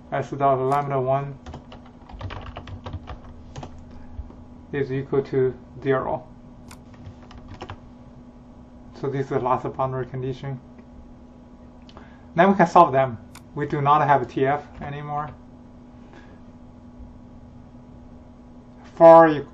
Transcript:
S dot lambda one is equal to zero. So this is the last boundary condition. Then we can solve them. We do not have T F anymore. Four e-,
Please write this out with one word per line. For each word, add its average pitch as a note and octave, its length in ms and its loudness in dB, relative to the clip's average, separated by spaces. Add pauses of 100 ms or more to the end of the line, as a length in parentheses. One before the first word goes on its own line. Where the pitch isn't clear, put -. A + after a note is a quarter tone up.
(140)
S C#3 180 -6
dot C#3 280 2
lambda C#3 380 -2
one C3+ 400 -2 (3250)
is C3+ 220 -4
equal C#3 300 -2
to C3 300 0 (300)
zero. - 420 -2 (2750)
So C#3 160 -8
this C3 160 -4
is - 60 -10
the C3+ 80 0
last B2 260 0 (100)
boundary C3 300 -4
condition. C3 560 -10 (1700)
Then F3+ 160 6
we G3 60 4
can F#3 100 4
solve E3 280 6
them. C3 240 0 (380)
We C#3+ 100 -4
do C#3+ 160 -4
not C#3+ 260 2
have C3 220 2
T C3+ 160 -2
F C#3+ 200 -2 (160)
anymore. D3 480 -10 (3750)
Four E3 320 12
e-, D3 260 -2